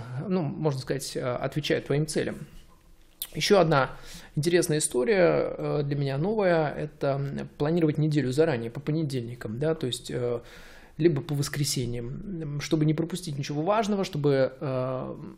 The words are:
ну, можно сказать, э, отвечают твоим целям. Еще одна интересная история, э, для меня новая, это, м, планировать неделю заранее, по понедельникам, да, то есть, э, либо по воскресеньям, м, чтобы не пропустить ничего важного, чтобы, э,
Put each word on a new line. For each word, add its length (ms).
ну, 160
можно 380
сказать, 360
э, 40
отвечают 640
твоим 200
целям. 300
Еще 260
одна 300
интересная 420
история, 800
э, 280
для 120
меня 220
новая, 540
это, 360
м, 280
планировать 400
неделю 340
заранее, 380
по 100
понедельникам, 800
да, 160
то 120
есть, 240
э, 300
либо 240
по 140
воскресеньям, 720
м, 180
чтобы 260
не 80
пропустить 440
ничего 240
важного, 420
чтобы, 560
э, 560